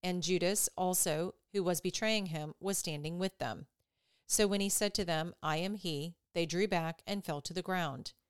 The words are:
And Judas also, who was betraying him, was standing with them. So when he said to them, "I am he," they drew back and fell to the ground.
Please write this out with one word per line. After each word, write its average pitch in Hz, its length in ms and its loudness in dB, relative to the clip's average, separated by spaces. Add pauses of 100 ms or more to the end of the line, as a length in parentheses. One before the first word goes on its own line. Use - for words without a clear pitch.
And 180 200 0
Judas 175 540 2
also, 185 580 2 (180)
who 202 100 0
was 175 180 2
betraying 214 460 0
him, 156 320 -4
was 196 200 -2
standing 156 400 -4
with 190 200 -2
them. 113 300 -6 (580)
So 208 220 4
when 196 120 2
he 196 80 2
said 208 260 0
to 202 100 0
them, 165 380 0
"I 156 160 2
am 196 180 -2
he," 170 400 -4 (160)
they 170 140 0
drew 170 200 2
back 170 400 -2
and 202 180 -4
fell 147 180 -2
to - 120 -8
the 180 80 -2
ground. 170 520 -4 (160)